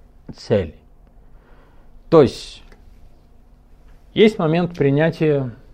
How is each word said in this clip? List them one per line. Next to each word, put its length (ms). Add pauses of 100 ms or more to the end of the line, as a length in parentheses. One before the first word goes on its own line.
(360)
цели. 420 (1300)
То 120
есть, 400 (1500)
есть 240
момент 400
принятия 720 (240)